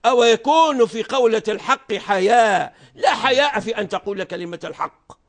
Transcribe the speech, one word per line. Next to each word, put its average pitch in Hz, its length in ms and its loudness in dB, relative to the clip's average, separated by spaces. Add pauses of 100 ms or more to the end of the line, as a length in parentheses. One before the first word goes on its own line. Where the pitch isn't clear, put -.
أو 247 180 4
يكون 254 640 4
في 220 160 -8
قولة 226 460 0
الحق 226 460 -4
حياء؟ 196 800 0 (200)
لا - 200 0
حياء 262 460 0
في 226 180 -6
أن 202 100 -6
تقول 196 360 -8
كلمة 170 400 -12
الحق - 480 -12 (160)